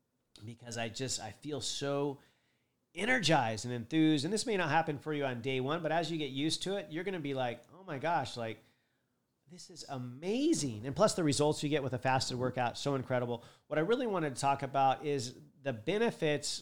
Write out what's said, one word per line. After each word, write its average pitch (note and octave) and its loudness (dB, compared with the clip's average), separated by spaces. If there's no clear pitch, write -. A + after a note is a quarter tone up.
because A#2 -12
I A#2 -2
just, B2 -4
I A2 -8
feel D3+ -6
so C#3+ -2
energized D#3+ 2
and B2 -4
enthused. D#3 4
And F#3+ 0
this G#3+ 0
may G#3 0
not E3+ 2
happen D#3 2
for D#3 -4
you C#3+ 0
on B2 -2
day C3 0
one, D3+ 0
but D3+ 0
as D#3+ 0
you E3 -2
get D3 -4
used C#3+ 0
to G3 -2
it, F#3+ -6
you're E3 -6
gonna F#3+ -4
be C#3+ -4
like, B2+ -2
"Oh F#3 -20
my D#3 -6
gosh, C#3+ -2
like, A2+ -6
this F3 -20
is - -16
amazing." C#3 -2
And C#3 -4
plus G3 6
the F3 0
results D3 4
you D3 -2
get D3 2
with B2+ -2
a B2 -4
fasted C3 2
workout, B2 0
so C#3 -2
incredible. B2 -2
What D3 0
I D#3 2
really A#3+ 2
wanted D#3+ 0
to - -8
talk C#3 2
about C3+ 2
is C3 -2
the C3+ -2
benefits. D#3+ 0